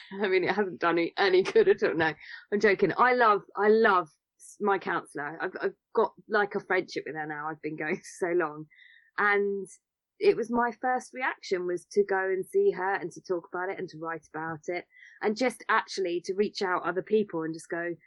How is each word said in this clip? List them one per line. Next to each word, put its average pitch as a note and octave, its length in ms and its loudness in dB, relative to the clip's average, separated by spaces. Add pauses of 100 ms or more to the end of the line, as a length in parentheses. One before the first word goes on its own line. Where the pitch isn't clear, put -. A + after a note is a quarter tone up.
(220)
I G#3 60 0
mean, F#3 160 2
it E3 120 0
hasn't F#3+ 240 -4
done E3+ 160 2
me E3+ 220 0
any F#3 260 4
good G#3+ 240 4
at G3+ 160 4
all. F#3+ 120 0
No, D#3+ 180 0 (380)
I'm G#3 80 0
joking. F#3+ 380 4
I B3 160 4
love, A3 280 4 (140)
I G3+ 140 2
love G#3 400 4 (500)
my G3+ 200 2
counsellor. D#3 600 -6
I've, F3+ 100 -4 (100)
I've G3 120 -4 (220)
got, - 180 2 (160)
like, G#3 260 0
a G3+ 60 -2
friendship - 440 -2
with C#3+ 100 -8
her D#3 120 -6
now. D3+ 220 -8
I've D#3 120 -10
been D#3 160 -6
going D#3+ 320 -4
<laughs> - 100 -20
so F#3 80 -2
long. D#3 380 -2 (540)
And G3+ 480 0 (520)
it - 160 4
was A3+ 160 -4
my A#3+ 200 0 (100)
first B3+ 320 -2
reaction B3 540 -4
was F3 240 -4
to G#3 120 4
go G3 140 0
and F#3+ 280 -2
see G3 260 4
her F#3 240 -2
and E3 160 -8
to - 100 -18
talk F3 320 -6
about F3+ 160 -4
it F#3+ 100 -8
and F3+ 100 -8
to D#3 100 -16
write E3 340 -8
about D#3+ 340 -8
it F3 160 -6 (380)
and G#3+ 160 0
just B3 320 -2
actually F3+ 560 -2
to G3 80 -6
reach G3 300 -2
out F3+ 220 0
other F3 180 -2
people G#3 400 0
and D#3+ 100 -6
just E3 160 -14
go, E3+ 240 -4 (140)